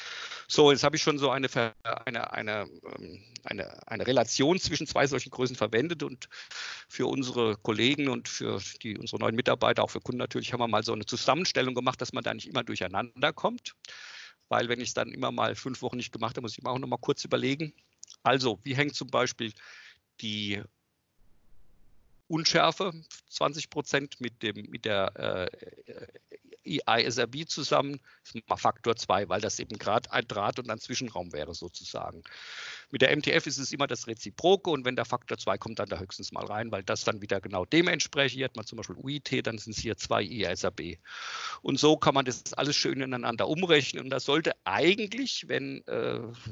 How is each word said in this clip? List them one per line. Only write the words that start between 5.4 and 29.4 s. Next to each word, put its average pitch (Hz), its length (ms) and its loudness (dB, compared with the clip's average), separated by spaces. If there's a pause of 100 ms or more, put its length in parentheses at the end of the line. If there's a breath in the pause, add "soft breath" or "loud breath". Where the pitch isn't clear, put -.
verwendet 127 460 0
und 143 280 -10 (600 loud breath)
für - 160 -2
unsere 120 520 0
Kollegen 131 520 2
und 120 180 -4
für 110 320 -4 (220)
die, 107 160 -6
unsere 110 220 -6
neuen 113 160 2
Mitarbeiter, 117 480 4
auch - 80 0
für - 100 -6
Kunden 123 160 -6
natürlich, 120 340 -4
haben 120 100 -2
wir 120 60 2
mal 110 160 2
so 113 100 -2
eine 107 120 -6
Zusammenstellung 127 680 2
gemacht, 123 260 0
dass 123 100 -6
man 123 120 -6
da 113 100 0
nicht 110 140 -10
immer 123 160 -2
durcheinander 113 720 -2
kommt. - 420 -2 (760 loud breath)
Weil 117 180 2
wenn 120 140 0
ich 113 80 -6
es - 40 -6
dann 117 200 -2
immer 127 180 -2
mal 113 240 0
fünf - 260 -8
Wochen 123 140 -4
nicht 120 160 -8
gemacht 113 240 -4
habe, 135 60 -6
muss 113 160 -8
ich - 40 -16
mir 120 80 -4
auch 127 80 -2
noch 135 100 -6
mal 123 100 -2
kurz - 260 0
überlegen. 139 500 0 (480)
Also, 123 420 4
wie 135 120 -4
hängt 143 180 2
zum 135 140 -6
Beispiel 120 460 0 (680 loud breath)
die 104 420 -4 (1700)
Unschärfe 165 680 4 (360)
zwanzig 147 400 0
Prozent 143 500 -2
mit 120 240 -8
dem, 107 260 -2
mit - 160 -8
der, 98 640 0
äh, - 600 -16 (560)
I 139 200 -2
S 117 320 2
R 120 100 2
B 143 180 -6
zusammen? 143 540 0 (240 soft breath)
Das - 120 -14
ist 113 120 -12
mal 95 80 2
Faktor 113 400 2
zwei, 98 320 2
weil 92 140 0